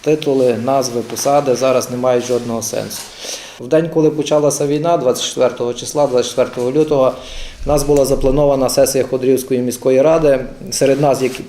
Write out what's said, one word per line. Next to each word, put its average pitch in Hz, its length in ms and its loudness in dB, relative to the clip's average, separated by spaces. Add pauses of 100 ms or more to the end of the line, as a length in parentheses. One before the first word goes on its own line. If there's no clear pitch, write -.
титули, 135 540 2 (100)
назви, 123 360 0 (100)
посади 135 440 0
зараз 127 360 0
не 123 60 -6
мають 123 280 0
жодного 117 360 -4
сенсу. 110 400 -8 (580)
В 123 80 -12
день, 160 260 2
коли 156 160 4
почалася 147 580 0
війна, 151 300 0
двадцять 127 280 0
четвертого 123 480 -2
числа, 139 340 -2
двадцять 123 220 0
четвертого 127 420 -2
лютого, 143 420 2 (520)
в - 20 -2
нас 143 160 0
була 143 220 2
запланована 135 640 2
сесія 131 340 2
Ходорівської 131 560 0
міської 131 420 0
ради. 151 380 4 (320)
Серед 135 300 2
нас 131 200 2
є 127 80 0 (200)